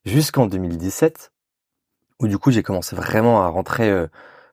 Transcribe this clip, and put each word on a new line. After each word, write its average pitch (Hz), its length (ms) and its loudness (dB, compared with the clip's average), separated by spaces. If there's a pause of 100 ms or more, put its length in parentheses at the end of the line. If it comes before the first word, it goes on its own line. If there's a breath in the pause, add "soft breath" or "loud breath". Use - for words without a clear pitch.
Jusqu'en 135 420 2
deux 92 120 -4
mille 85 200 -4
dix-sept, 98 540 -2 (880)
où 113 60 0
du 101 120 -2
coup, - 120 2
j'ai 113 140 2
commencé 92 320 -6
vraiment 107 460 2
à 90 40 0
rentrer, 92 420 -2
euh, 92 200 0 (440 loud breath)